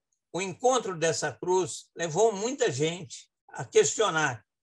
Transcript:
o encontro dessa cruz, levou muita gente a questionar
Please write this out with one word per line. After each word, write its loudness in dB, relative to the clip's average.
o -2
encontro 0
dessa -2
cruz, -2
levou 2
muita -2
gente -4
a -10
questionar 2